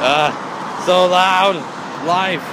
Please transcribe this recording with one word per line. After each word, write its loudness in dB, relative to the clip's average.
Uh, 2
so 4
loud. 4
Life. -2